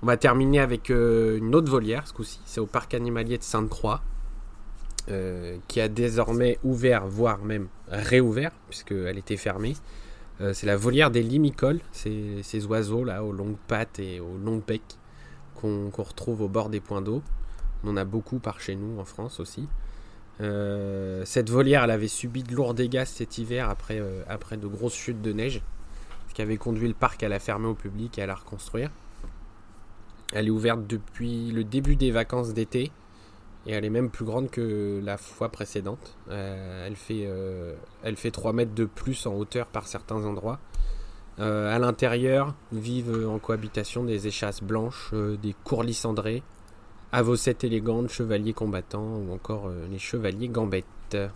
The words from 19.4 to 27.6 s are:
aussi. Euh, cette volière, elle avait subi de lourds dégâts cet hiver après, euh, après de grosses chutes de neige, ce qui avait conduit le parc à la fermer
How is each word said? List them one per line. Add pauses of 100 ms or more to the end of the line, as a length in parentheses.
aussi. (720)
Euh,
cette
volière,
elle
avait
subi
de
lourds
dégâts
cet
hiver
après,
euh,
après
de
grosses
chutes
de
neige, (680)
ce
qui
avait
conduit
le
parc
à
la
fermer